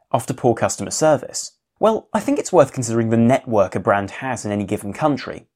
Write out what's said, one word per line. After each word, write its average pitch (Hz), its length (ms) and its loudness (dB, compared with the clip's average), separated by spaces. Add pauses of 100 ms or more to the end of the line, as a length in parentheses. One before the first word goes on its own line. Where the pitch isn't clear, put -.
(120)
after 120 220 -2
poor 123 220 2
customer 98 360 -4
service? - 600 0 (280)
Well, 220 340 0
I 214 60 -2
think 277 200 -2
it's - 140 -4
worth 151 200 6
considering 117 360 -2
the 113 80 2
network 117 580 2
a 107 40 -2
brand 98 320 2
has 127 340 -8
in 107 60 -4
any 104 120 -2
given 101 280 -6
country. - 540 -4 (100)